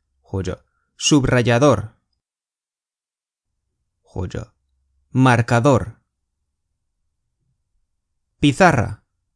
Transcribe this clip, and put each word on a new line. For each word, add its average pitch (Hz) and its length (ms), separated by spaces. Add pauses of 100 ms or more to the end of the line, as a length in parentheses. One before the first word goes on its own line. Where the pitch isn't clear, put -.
(200)
Joyo. - 440 (320)
Subrayador. 120 1040 (2000)
Joyo. - 520 (560)
Marcador. 120 880 (2500)
Pizarra. 143 640 (320)